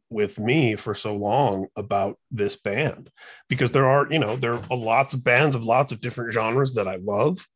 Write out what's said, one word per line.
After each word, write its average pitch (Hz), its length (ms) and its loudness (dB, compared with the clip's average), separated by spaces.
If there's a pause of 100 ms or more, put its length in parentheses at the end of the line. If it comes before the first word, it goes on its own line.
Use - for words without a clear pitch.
with 104 280 -2
me 117 380 2
for 104 180 -6
so 104 220 -6
long 101 520 0 (100)
about 101 420 -2 (100)
this 101 280 -4
band, 113 520 -4 (380)
because 127 240 0
there 135 140 4
are, 139 260 4
you 160 80 2
know, 110 160 0
there 120 200 -2
are 123 200 -6
lots 120 380 0
of 127 100 -6
bands 131 320 4
of 117 80 -4
lots 127 300 2
of 110 80 -12
different 117 320 -6
genres 120 400 0
that 101 160 -2
I 95 80 -6
love, 123 580 -2